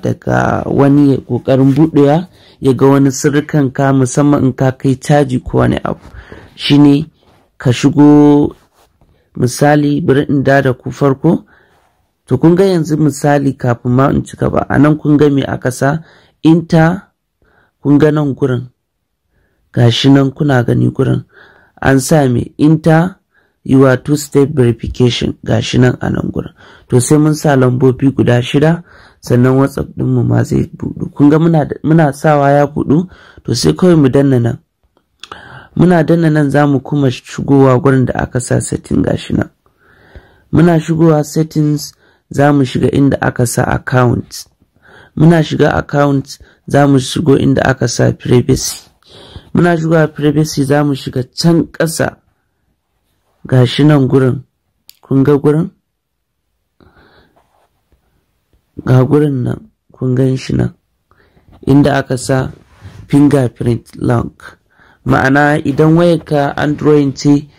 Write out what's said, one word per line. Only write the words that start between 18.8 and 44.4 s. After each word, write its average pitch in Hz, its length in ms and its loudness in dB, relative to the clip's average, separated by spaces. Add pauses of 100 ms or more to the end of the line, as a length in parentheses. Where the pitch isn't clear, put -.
Ga 120 180 2
shi 139 200 0
nan 139 220 4
kuna 135 320 -2
gani 123 260 -2
gurin. 127 340 -4 (580)
An 135 160 2
sa 139 300 0
me? 120 300 -4
Enter 160 580 2 (480)
your 131 320 4
two 147 200 -4
step 143 340 -2
verification. 120 920 -2
Ga 113 180 -2
shi - 180 -4
nan 127 240 2
a - 80 -4
nan - 200 -6
gurin. - 220 -8 (360)
To 123 120 2
sai 151 160 2
mun 151 180 2
sa 151 220 0
lambobi 127 580 0
guda 120 280 0
shida, 156 420 0 (380)
sannan 127 340 2
WhatsApp 139 400 -2
ɗinmu 127 300 -2
ma 120 180 0
zai 135 220 -2 (100)
buɗu. - 380 -12
Kun 143 160 4
ga 156 80 2
muna 160 260 0
da, 135 180 -10
muna 156 300 2
sawa 143 380 0
ya 143 160 2
buɗu, 156 420 -2 (360)
to - 100 -4
sai 156 180 0
kawai 175 240 2
mu 143 120 4
danna 135 320 2
nan. 117 180 -4 (1160)
Muna 170 280 4
danna 165 260 0
nan 151 200 0
za 147 160 2
mu 139 140 0
kuma 143 300 -2
shigowa 135 720 0
gurin 135 260 2
da - 60 -4 (100)
aka - 180 -6
sa 123 200 -2
setting - 420 -4
ga - 140 -2
shi - 180 -8
nan. - 160 -4 (1000)
Muna 165 280 4
shigowa 160 440 0
settings 151 720 -4 (340)
za 139 240 0
mu 139 120 2
shiga - 260 -2
inda 139 320 0
aka 127 240 -2
sa - 180 -4
account. - 800 -4 (720)